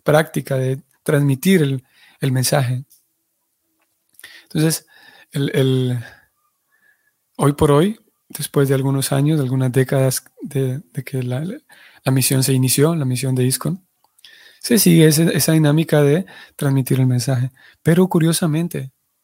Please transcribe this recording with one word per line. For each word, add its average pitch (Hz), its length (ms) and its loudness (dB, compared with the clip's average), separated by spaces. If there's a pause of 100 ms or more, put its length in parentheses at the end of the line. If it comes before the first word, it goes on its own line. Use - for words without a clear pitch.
práctica 147 520 0
de 131 240 -4 (220)
transmitir 143 600 2
el, 135 220 -2 (360)
el 139 120 -2
mensaje. 127 520 -2 (1600)
Entonces, 156 420 -2 (460)
el, 139 220 -2
el, 127 440 0 (1400)
hoy 143 180 2
por 147 180 2
hoy, 180 260 2 (300)
después 143 400 -2
de 135 60 0
algunos 135 380 -2
años, 147 260 0
de 139 60 0
algunas 131 280 -2
décadas 131 520 0 (160)
de, 135 400 -6 (120)
de 135 120 -10
que 131 180 -8
la, 127 220 -6 (600)
la 131 80 0
misión 131 300 0
se 135 100 0
inició, 135 420 2
la 151 100 -4
misión 127 300 -4
de 127 100 0
iscon, 151 400 -4 (760)
se 233 180 0
sigue 165 280 6
ese, 160 300 2
esa 160 160 0
dinámica 156 500 2
de 147 220 2 (320)
transmitir 135 440 -2
el 131 60 2
mensaje. 127 440 -2 (320)
Pero 170 260 4
curiosamente, 160 840 -2 (320)